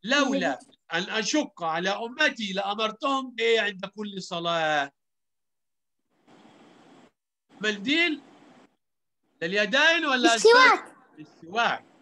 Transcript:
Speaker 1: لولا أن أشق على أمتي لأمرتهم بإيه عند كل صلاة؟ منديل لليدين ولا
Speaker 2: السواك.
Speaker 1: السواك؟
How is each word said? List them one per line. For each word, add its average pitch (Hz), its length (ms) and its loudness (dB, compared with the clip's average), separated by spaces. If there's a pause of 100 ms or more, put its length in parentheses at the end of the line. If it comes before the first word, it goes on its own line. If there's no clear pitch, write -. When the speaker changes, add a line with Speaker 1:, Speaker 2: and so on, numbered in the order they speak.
Speaker 1:
لولا 208 560 0 (360)
أن 170 80 0
أشق 214 600 -4
على 170 280 -2
أمتي 233 640 -4
لأمرتهم 220 760 -4
بإيه 226 300 0
عند 202 260 -6
كل 196 360 -10
صلاة؟ 160 720 -2 (2750)
منديل 262 600 -2 (1200)
لليدين 254 640 2
ولا 247 280 2
Speaker 2:
السواك. 453 600 6 (220)
Speaker 1:
السواك؟ 170 680 -4 (180)